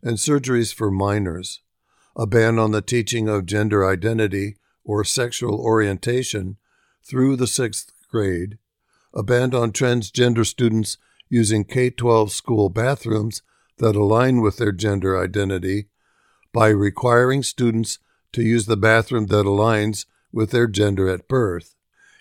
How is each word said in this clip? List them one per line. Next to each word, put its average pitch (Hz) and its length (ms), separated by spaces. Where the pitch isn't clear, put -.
and 117 140
surgeries 127 560
for 104 180
minors, 95 720
a 117 120
ban 113 320
on 110 120
the 107 100
teaching 113 460
of 104 180
gender 104 400
identity 101 720
or 104 180
sexual 120 560
orientation 107 960
through 131 320
the 123 120
sixth - 440
grade, 98 480
a 107 100
ban 123 300
on 117 180
transgender 120 760
students 110 520
using 110 380
K 127 240
twelve 113 420
school 107 380
bathrooms 110 720
that 110 160
align 117 440
with 104 180
their 107 140
gender 95 500
identity 95 640
by 110 160
requiring 120 760
students 117 560
to 120 100
use 113 260
the 110 100
bathroom 110 500
that 101 180
aligns 107 600
with 110 200
their 120 160
gender 98 420
at 92 180
birth, 101 480